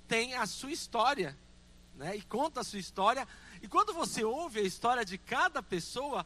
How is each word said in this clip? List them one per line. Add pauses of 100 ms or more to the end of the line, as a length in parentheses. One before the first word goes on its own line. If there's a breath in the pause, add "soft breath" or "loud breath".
tem
a
sua
história, (600)
né?
E
conta
a
sua
história. (340 loud breath)
E
quando
você
ouve
a
história
de
cada
pessoa,